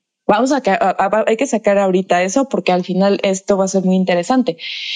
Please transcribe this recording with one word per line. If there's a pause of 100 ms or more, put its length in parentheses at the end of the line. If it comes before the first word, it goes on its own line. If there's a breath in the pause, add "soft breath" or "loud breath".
(260)
Vamos
a
ca-,
a,
a,
hay
que
sacar
ahorita
eso
porque
al
final
esto
va
a
ser
muy
interesante. (380 loud breath)